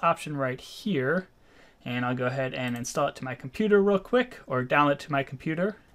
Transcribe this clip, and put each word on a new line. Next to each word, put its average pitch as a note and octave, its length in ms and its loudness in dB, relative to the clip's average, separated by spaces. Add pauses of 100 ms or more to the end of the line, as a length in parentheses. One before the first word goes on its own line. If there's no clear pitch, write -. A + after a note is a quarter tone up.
option D#3+ 340 0
right C3 240 -2
here. E3+ 680 -2 (560)
And B2 200 -4
I'll B2 100 0
go B2 120 -2
ahead C3 280 -2
and B2 220 -4
install C#3+ 320 -2
it - 80 -8
to - 80 -12
my B2+ 100 -6
computer G3+ 480 2
real G3+ 160 4
quick, B3 480 0
or B2+ 180 0
download D3 280 4
it C#3+ 80 -2
to - 100 -12
my C#3 140 0
computer. D#3+ 540 -4 (160)